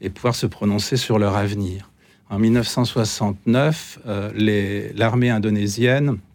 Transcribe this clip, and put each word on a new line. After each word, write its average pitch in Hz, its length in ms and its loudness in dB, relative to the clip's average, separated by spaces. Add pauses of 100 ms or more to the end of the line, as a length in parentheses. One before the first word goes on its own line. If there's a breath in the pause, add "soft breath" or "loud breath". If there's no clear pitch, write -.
et 95 80 -6
pouvoir 120 260 -2
se - 120 -4
prononcer 104 500 -2
sur 117 220 0
leur 101 180 2
avenir. 101 540 -4 (400 soft breath)
En 101 80 -4
mille 113 140 4
neuf 117 140 2
cent 123 200 0
soixante-neuf, 117 1200 -2
euh, 104 280 -6
les, 104 600 0
l'armée 113 340 2
indonésienne 110 880 2 (180)